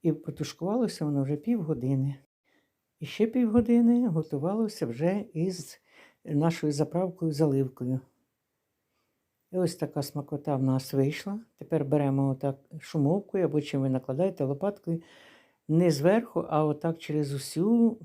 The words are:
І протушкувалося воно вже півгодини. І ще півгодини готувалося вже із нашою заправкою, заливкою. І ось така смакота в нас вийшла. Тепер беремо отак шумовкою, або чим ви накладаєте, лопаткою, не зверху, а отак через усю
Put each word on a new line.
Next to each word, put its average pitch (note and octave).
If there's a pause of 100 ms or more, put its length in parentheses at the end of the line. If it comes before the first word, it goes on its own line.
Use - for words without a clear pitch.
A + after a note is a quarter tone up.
І E3
протушкувалося E3
воно C#3+
вже C#3+
півгодини. C#3 (800)
І D#3
ще -
півгодини A#3+
готувалося E3
вже E3+
із F3 (440)
нашою D3+
заправкою, E3
заливкою. C3+ (1500)
І F3+
ось F3+
така D3
смакота C#3+
в C3
нас C3
вийшла. D3+ (180)
Тепер D3+
беремо C#3
отак C3+ (240)
шумовкою, F3
або D3
чим D3
ви C3+
накладаєте, C#3
лопаткою, E3 (680)
не E3
зверху, E3+
а D#3
отак D#3
через D3
усю G#3+